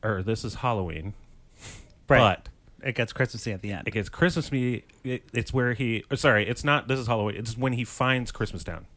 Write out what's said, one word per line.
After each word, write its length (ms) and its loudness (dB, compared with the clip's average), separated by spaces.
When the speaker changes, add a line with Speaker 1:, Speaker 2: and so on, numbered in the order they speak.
Speaker 1:
or 180 0
This 240 -2
Is 100 -6
Halloween. 580 -2
Speaker 2:
Right. 120 8
Speaker 1:
But 300 4
Speaker 2:
It 80 -4
gets 180 -2
Christmassy 400 -2
at 80 -8
the 100 -6
end. 160 -6
Speaker 1:
it 40 -4
gets 180 -2
Christmassy. 760 0
It, 200 -4
it's 200 -2
where 200 2
he, 380 -2
oh, 40 0
sorry, 320 4
it's 160 -4
not 240 2
This 120 0
Is 80 -4
Halloween. 300 0
It's 200 -6
when 160 0
he 120 -2
finds 460 -2
Christmas 320 -4
Town 220 -8